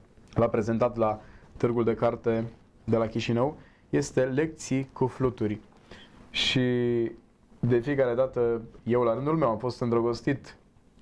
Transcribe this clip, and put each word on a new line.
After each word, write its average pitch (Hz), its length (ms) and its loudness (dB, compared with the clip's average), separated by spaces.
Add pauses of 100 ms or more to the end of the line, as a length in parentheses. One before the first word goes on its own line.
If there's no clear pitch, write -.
(340)
l-a 113 160 4
prezentat 113 480 0
la 107 240 0 (360)
Târgul 120 260 0
de 113 120 2
Carte 113 500 0 (380)
de 113 140 0
la 113 100 2
Chișinău 120 500 -2 (320)
este 143 360 0
Lecții 135 680 -2
cu 131 140 0
fluturi. 117 520 -2 (680)
Și - 320 0 (1000)
de 120 200 2
fiecare 127 360 0
dată 120 460 0 (220)
eu, 120 180 2
la 117 120 2
rândul 139 220 0
meu, 151 140 2
am 110 80 0
fost 120 240 -6
îndrăgostit 117 760 0 (460)